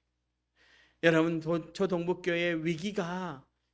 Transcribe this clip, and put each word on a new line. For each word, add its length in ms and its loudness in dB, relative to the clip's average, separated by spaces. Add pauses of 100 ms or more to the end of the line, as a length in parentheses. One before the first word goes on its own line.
(1040)
여러분, 380 4
도-, 320 -4
초동북교회의 920 -2
위기가, 800 -4 (280)